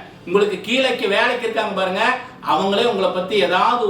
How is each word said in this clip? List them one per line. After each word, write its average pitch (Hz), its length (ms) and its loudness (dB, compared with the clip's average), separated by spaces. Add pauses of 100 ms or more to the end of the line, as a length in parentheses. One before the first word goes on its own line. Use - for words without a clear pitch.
(260)
உங்களுக்கு 190 320 2 (100)
கீழேக்கு 247 460 0
வேலைக்கு 240 320 0
இருக்காங்க 214 320 -2
பாருங்க, 190 260 0 (480)
அவங்களே 202 380 2
உங்களை 190 260 0
பத்தி 196 300 0
ஏதாவது 185 440 2